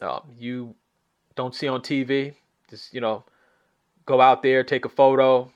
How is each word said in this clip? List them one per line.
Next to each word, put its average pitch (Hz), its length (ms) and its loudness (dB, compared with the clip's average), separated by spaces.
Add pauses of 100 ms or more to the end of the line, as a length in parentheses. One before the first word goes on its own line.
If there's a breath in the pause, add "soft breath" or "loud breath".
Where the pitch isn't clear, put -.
uh, 67 180 -8 (160)
you 120 380 -12 (640)
don't 127 180 -8
see 147 140 -6
on 131 140 -4
T 135 200 -4
V, 139 300 -4 (360)
just, - 240 -20
you 127 80 -12
know, 110 220 -4 (840)
go 131 140 4
out 127 220 6
there, 131 220 2
take 131 200 -4
a 117 40 -8
photo 131 680 2